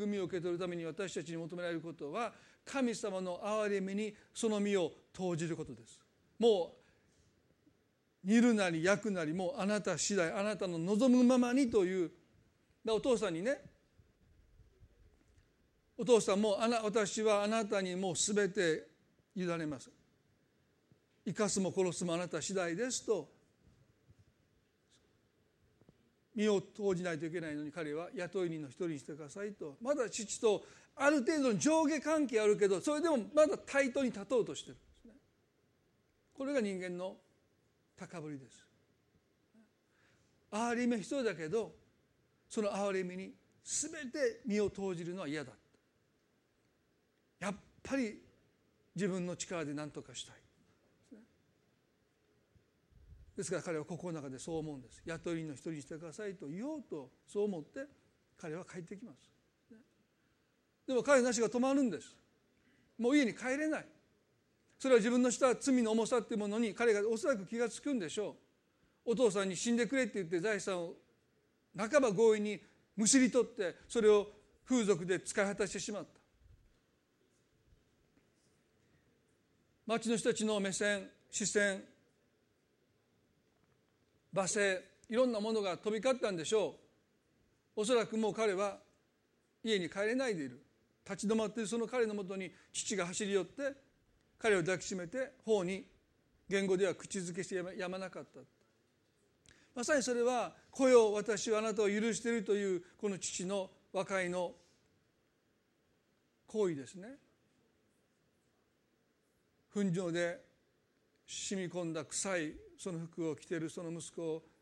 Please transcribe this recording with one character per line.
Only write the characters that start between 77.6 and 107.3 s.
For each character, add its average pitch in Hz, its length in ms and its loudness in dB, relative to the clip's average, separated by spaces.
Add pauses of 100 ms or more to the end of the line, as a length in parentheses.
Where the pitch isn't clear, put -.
町 226 220 0
の 233 80 4
人 247 120 0
た 220 60 2
ち 214 100 -2
の 214 140 2
目 196 120 -2
線、 202 360 0 (220)
視 - 160 -4
線、 202 380 2 (2500)
罵 185 200 0
声、 196 300 2 (260)
い 220 60 -4
ろ 254 100 6
ん 247 60 2
な 214 80 -2
も 220 140 -2
の 220 80 0
が 180 160 -2
飛 214 140 -4
び 226 60 0
交 254 200 2
っ - 20 -18
た 226 120 0
ん 185 40 -4
で 160 80 -6
し 208 100 -2
ょ 185 220 0 (1000)
う。 214 40 0
お 208 40 -4
そ 254 80 2
ら 226 140 4
く 220 100 -6
も 220 120 2
う - 40 0
彼 220 200 0
は 196 260 -2 (840)
家 220 140 2
に 170 120 -2
帰 196 100 -6
れ 214 160 0
な 262 120 0
い 214 80 -2
で 151 80 -4
い 131 60 -6
る。 123 120 -16 (460)
立 196 200 -6
ち - 20 2
止 220 60 2
ま 220 100 0
っ 208 60 -4
て 233 80 -6
い 226 40 -2
る 202 40 -6
そ 233 100 -4
の 226 100 -2
彼 233 200 0
の 208 80 -6
も 208 80 -6
と 190 120 -8
に 190 160 -8 (220)
父 - 220 -6
が 185 100 0
走 185 200 -4
り 196 80 0
寄 190 100 2
っ - 20 -10
て、 277 280 -6 (640)
彼 214 180 4
を 175 40 2
抱 180 180 0
き - 60 -10
し 202 100 -6
め 175 120 -6
て、 262 260 -6 (120)
頬 208 180 2
に、 185 220 -4 (640)
言 196 160 0
語 190 120 2
で 196 100 2
は 165 80 -2
口 - 240 -10
づ 175 160 -8
け 185 80 -6
し - 40 -12
て 190 80 -6
や 180 80 -4
ま-、 185 100 -10
や 180 160 -6
ま 185 80 -6
な 190 120 -10
か 180 120 -14
っ 131 40 -16
た。 - 140 -20 (1400)
ま 240 80 -6
さ 302 120 2
に 262 80 2
そ 254 100 -2
れ 240 100 2
は、 233 320 0 (160)
「来 269 180 4
よ、 226 240 8
私 208 380 -2
は 214 80 2
あ - 20 0
な 220 120 -2
た 214 100 0
を 202 40 4
許 214 260 0
し - 80 -6
て 240 80 -2
い - 40 2
る」 226 120 -2
と 208 80 0
い 196 240 0
う 175 60 -10 (140)
こ 208 120 -4
の 190 80 -4
父 - 280 -6
の 190 240 -4 (220)
和 185 140 -4
解 190 240 -2
の 175 240 -4 (1900)
行 208 220 0
為 160 60 -2
で 135 120 -8
す - 80 -18
ね。 226 220 -16 (2500)